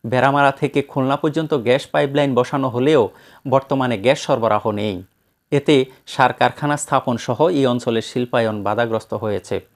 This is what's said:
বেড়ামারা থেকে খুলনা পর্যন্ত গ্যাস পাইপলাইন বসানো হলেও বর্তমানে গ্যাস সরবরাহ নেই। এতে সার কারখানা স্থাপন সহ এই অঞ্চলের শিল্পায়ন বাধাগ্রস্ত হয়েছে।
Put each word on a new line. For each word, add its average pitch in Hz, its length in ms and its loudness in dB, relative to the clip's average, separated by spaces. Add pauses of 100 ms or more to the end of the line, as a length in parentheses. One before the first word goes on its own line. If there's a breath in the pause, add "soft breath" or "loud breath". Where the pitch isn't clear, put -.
বেড়ামারা 135 480 4
থেকে 139 300 -2
খুলনা 135 340 -2
পর্যন্ত 156 380 -2
গ্যাস 123 320 0
পাইপলাইন 143 480 0
বসানো 131 340 -2
হলেও 127 340 2 (460 loud breath)
বর্তমানে 131 500 0
গ্যাস 127 280 2
সরবরাহ 110 440 0
নেই। 104 260 -4 (560)
এতে 143 240 4 (300 loud breath)
সার 127 260 2
কারখানা 147 440 0
স্থাপন 131 400 -2
সহ 113 220 -6 (100)
এই 139 180 2
অঞ্চলের 120 440 -2
শিল্পায়ন 120 520 -2
বাধাগ্রস্ত 110 520 -2
হয়েছে। 104 420 -4 (200)